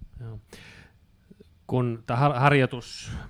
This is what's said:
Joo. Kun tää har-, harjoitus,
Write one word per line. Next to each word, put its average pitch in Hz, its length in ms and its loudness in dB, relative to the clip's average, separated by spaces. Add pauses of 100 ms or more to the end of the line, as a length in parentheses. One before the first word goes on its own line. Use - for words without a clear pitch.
(200)
Joo. 110 200 -14 (1300)
Kun 120 400 -2
tää 117 100 -2
har-, 139 220 4
harjoitus, 131 720 2 (180)